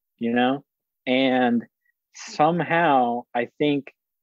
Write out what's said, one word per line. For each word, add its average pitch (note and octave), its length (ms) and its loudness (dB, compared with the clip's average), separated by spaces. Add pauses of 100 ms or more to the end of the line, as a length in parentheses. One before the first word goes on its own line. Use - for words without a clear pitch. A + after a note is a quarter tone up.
(180)
you A#2 140 -4
know? B2 320 0 (420)
And B2+ 580 0 (500)
somehow D3+ 1080 0 (120)
I A#2+ 140 -2 (100)
think D3 340 -2 (300)